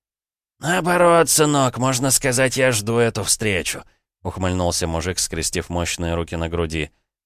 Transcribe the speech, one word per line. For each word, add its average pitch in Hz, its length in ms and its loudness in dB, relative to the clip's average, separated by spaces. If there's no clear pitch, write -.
«Наоборот, 170 680 4
сынок, 143 500 2
можно 127 340 0
сказать, 131 440 0
я 131 140 2
жду 113 280 -2
эту 110 260 0
встречу», - 580 -2
ухмыльнулся 90 640 -2
мужик, 82 320 -4
скрестив 82 500 -4
мощные 85 460 -4
руки 85 220 -4
на 82 120 -2
груди. 82 420 -4